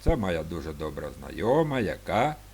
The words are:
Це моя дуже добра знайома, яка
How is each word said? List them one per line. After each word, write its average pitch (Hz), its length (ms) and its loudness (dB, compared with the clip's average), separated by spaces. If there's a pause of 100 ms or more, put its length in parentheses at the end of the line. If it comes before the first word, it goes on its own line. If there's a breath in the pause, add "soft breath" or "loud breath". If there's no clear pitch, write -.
Це 165 120 6
моя 90 260 0
дуже 80 300 -6
добра 76 460 -6
знайома, 120 640 2
яка 107 560 0 (180)